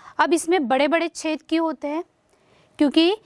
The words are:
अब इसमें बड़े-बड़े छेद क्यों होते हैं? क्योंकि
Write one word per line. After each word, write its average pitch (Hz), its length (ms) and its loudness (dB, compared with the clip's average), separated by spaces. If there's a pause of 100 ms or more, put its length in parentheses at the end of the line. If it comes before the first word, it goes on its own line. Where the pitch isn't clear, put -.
(180)
अब 302 160 2
इसमें 320 340 0
बड़े-बड़े 294 400 0
छेद 311 420 -6
क्यों 320 160 0
होते 302 220 -6
हैं? 311 160 -6 (760)
क्योंकि 320 480 2